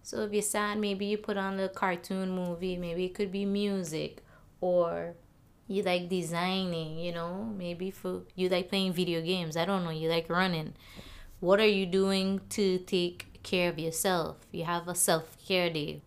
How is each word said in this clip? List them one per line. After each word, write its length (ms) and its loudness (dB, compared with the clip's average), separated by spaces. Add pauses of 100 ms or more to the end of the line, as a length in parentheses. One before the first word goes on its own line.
So 180 -6
if 120 -2
you're 100 2
sad, 360 0
maybe 280 0
you 120 0
put 180 -4
on 220 -2
a 100 0
cartoon 640 -2
movie. 460 -4
Maybe 300 -2
it 80 -6
could 180 -2
be 120 -2
music. 800 -2 (380)
Or 560 2 (500)
you 160 0
like 260 2
designing, 880 -2
you 120 -4
know? 460 -6
Maybe 340 -6
for, 320 -6 (140)
you 120 2
like 200 2
playing 240 2
video 280 2
games. 360 0
I 80 4
don't 180 0
know. 80 -2
You 180 -2
like 220 0
running. 440 2 (680)
What 180 6
are 80 6
you 200 4
doing 540 2 (100)
to 280 2
take 640 -2
care 260 2
of 120 -2
yourself? 560 0 (160)
You 120 -4
have 220 -2
a 80 -6
self-care 760 2
day. 360 -4